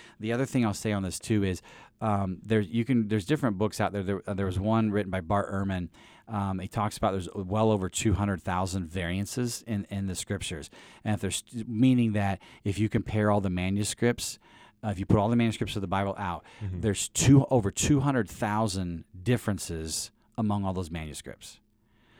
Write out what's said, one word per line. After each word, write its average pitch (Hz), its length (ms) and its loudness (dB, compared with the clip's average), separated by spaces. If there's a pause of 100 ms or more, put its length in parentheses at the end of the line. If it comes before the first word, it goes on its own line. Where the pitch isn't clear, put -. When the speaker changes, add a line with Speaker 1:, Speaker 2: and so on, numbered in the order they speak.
(200)
Speaker 1:
The 110 140 -4
other 131 140 0
thing 123 180 2
I'll 101 80 2
say 107 200 -2
on 98 100 0
this 90 160 -4
too 104 240 2
is, 92 180 0 (400)
um, 98 420 0
there 110 160 2
you 113 260 0
can, 117 220 2
there's 104 180 0
different 131 340 0
books 104 200 0
out 95 120 0
there. 101 100 -2
There, 95 240 -2
uh, 104 80 -2
there 95 140 -2
was 92 120 -2
one 110 300 2
written 98 220 0
by 92 100 -2
Bart 98 300 0
Ehrman. 95 380 -2 (380)
Um, 98 320 -2
he 95 80 -6
talks 107 300 -2
about 101 140 2
there's 90 220 -4
well 104 380 2
over 95 160 2
two - 260 0
hundred 98 300 0
thousand 92 460 -2
variances 95 760 -4
in, 101 240 -4
in 98 180 -4
the 92 60 -4
scriptures, 85 560 -6 (360)
and 107 100 0
if - 60 -4
there's, 92 200 -2 (240)
meaning 120 480 4
that 98 260 0 (260)
if 98 120 -2
you 107 120 2
compare 107 420 2
all 104 100 4
the 98 80 0
manuscripts, 98 880 -2 (460)
uh, 110 60 -2
if 95 100 -2
you 95 60 -2
put 110 140 6
all 104 100 4
the 120 80 4
manuscripts 113 400 0
of 98 40 -4
the 95 60 -4
Bible 98 300 0
out, 90 260 -6 (200)
Speaker 2:
Mm-hmm. 92 180 -6
Speaker 1:
there's 104 280 0
two, 139 360 6
over - 20 -6
two, 131 80 2
over 98 160 2
two - 300 2
hundred 131 280 0
thousand 98 760 -2 (180)
differences 87 880 -2 (260)
among 101 280 0
all 95 80 -2
those 90 180 -4
manuscripts. 78 680 -12 (600)